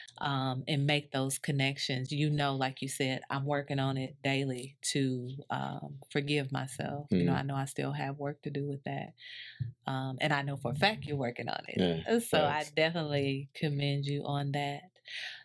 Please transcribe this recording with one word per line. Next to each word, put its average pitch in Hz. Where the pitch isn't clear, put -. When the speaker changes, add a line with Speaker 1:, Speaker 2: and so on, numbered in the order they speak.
Speaker 1:
um, 135
and 143
make 147
those 135
connections, 139
you 147
know, 143
like 131
you 135
said, 131
I'm 139
working 143
on 135
it 131
daily 135
to, 131
um, 139
forgive 143
myself. 139
You 185
know, -
Speaker 2:
Mm. 135
Speaker 1:
I -
know 139
I 135
still 139
have 143
work 143
to -
do 143
with 139
that. 143
Um, 131
and 151
I 139
know 139
for 120
a 139
fact 208
you're 147
working 120
on -
it. 170
Speaker 2:
Yeah, 233
Speaker 1:
So 165
I 147
Speaker 2:
facts. 151
Speaker 1:
definitely 147
commend 143
you 143
on 143
that. 143